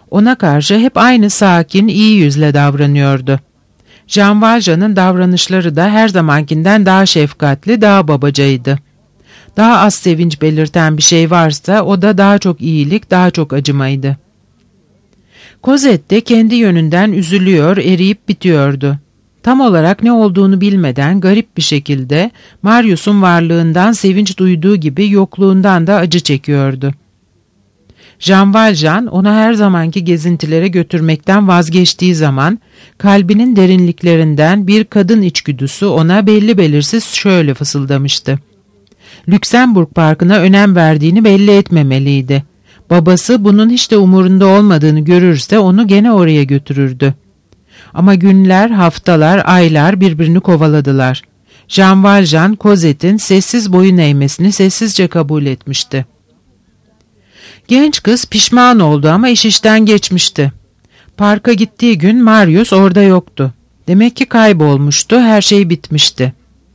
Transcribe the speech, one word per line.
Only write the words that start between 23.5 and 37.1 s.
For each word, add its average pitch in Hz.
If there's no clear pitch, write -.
sevinç 196
duyduğu 185
gibi 160
yokluğundan 190
da 202
acı 175
çekiyordu. 139
Jean 196
Valjean 202
onu 196
her 220
zamanki 185
gezintilere 165
götürmekten 170
vazgeçtiği 180
zaman 151
kalbinin 202
derinliklerinden 175
bir 214
kadın 214
içgüdüsü 143
ona 180
belli 214
belirsiz 156
şöyle 170